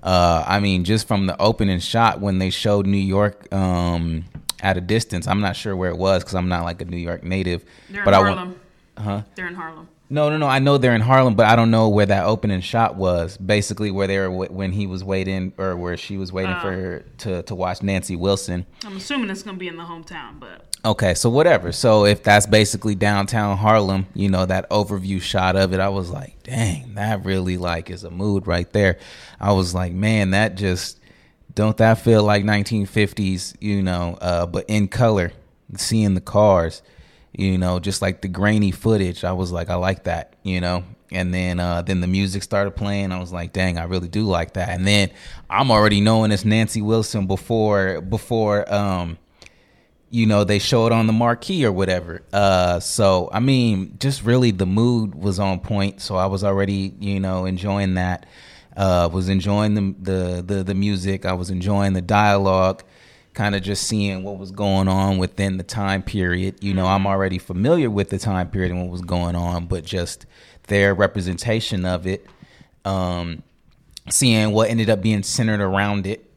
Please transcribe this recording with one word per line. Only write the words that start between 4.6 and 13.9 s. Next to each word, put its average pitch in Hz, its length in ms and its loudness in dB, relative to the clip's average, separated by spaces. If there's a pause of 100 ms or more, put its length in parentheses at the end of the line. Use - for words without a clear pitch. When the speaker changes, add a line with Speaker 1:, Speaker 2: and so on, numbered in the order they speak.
Speaker 1:
at 95 140 0
a 90 40 -4
distance. 92 480 -4
I'm 101 120 0
not 95 140 -2
sure 98 220 -8
where 90 140 -2
it 85 80 -6
was 92 260 2
'cause - 100 -12
I'm 90 140 -2
not, 87 160 -2
like, 85 160 -8
a 82 60 -10
New 87 100 -8
York 87 260 -8
native. 87 400 -4 (280)
Speaker 2:
They're 202 100 -12
in 202 60 -6
Speaker 1:
But 196 80 6
I 196 60 10
wa- 196 40 8
Speaker 2:
Harlem. 185 300 -2 (420)
Speaker 1:
Huh? 104 260 -6 (120)
Speaker 2:
They're 185 120 -10
in 175 80 -10
Harlem. 160 320 -14 (220)
Speaker 1:
No, 147 220 0
no, 156 80 -2
no. 151 80 0
I 135 140 2
know 143 180 4
they're 123 160 4
in 110 80 2
Harlem, 127 320 6
but 113 120 6
I 113 100 8
don't 117 140 4
know 113 200 4
where 104 160 4
that 98 180 2
opening 101 380 0
shot 113 340 0
was. 90 400 -2
Basically, 101 540 -2